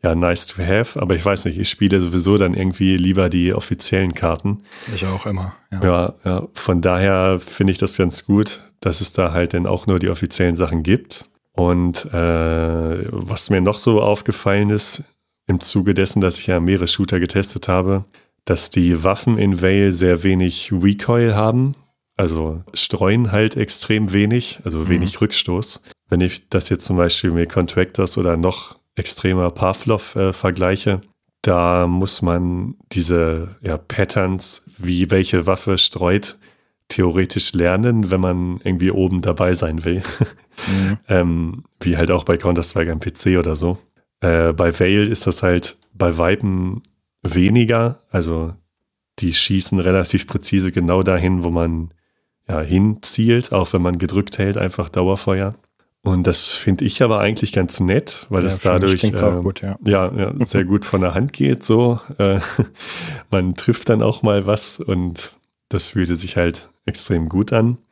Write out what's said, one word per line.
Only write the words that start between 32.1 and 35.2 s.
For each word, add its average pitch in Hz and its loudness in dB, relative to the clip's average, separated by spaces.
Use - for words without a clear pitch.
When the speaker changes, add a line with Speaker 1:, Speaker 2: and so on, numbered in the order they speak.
Speaker 1:
man 87 -2
diese, 85 0
ja, 82 -6
Patterns, - -2
wie 90 0
welche 92 2